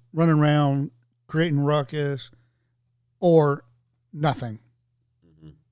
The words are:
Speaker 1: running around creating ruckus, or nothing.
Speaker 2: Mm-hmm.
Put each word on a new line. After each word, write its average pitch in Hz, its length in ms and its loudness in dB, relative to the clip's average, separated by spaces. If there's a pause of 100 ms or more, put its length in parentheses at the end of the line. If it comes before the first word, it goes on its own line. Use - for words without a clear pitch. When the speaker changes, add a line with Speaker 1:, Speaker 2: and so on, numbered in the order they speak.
(120)
Speaker 1:
running 160 260 2
around 147 520 0 (360)
creating 156 340 -2
ruckus, 143 680 -4 (880)
or 156 460 2 (480)
nothing. 131 460 -6 (680)
Speaker 2:
Mm-hmm. 78 240 -20 (220)